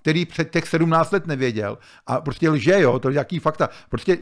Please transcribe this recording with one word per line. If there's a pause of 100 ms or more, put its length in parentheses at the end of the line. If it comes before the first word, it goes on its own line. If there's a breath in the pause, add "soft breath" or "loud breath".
který
před
těch
sedmnáct
let
nevěděl. (300 loud breath)
A
prostě
lže,
jo,
to
je
jaký
fakta. (200 loud breath)
Prostě